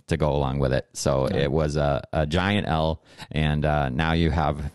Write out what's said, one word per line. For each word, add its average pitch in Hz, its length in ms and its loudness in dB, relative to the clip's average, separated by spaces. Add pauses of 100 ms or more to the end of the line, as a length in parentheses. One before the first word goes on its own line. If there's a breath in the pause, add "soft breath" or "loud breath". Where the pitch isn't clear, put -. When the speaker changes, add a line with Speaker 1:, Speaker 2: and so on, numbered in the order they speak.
Speaker 1:
to 85 80 0
go 73 180 2
along 69 260 0
with 65 120 2
it. 67 220 0
So 67 320 0
Speaker 2:
No. - 120 -2
Speaker 1:
it 67 140 0
was 76 240 0
a, 71 260 0 (120)
a 78 120 0
giant 92 420 0
L. 80 360 -2 (280 loud breath)
And, 76 340 0
uh, 73 240 2
now 80 240 0
you 82 180 2
have, 76 440 -2